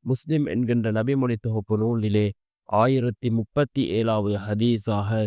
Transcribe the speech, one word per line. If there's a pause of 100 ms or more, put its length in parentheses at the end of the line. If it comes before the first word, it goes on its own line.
முஸ்லிம்
என்கின்ற
நபிமொழி
தொகுப்பு
நூலிலே (420)
ஆயிரத்தி
முப்பத்தி
ஏழாவது
ஹதீஸாக (180)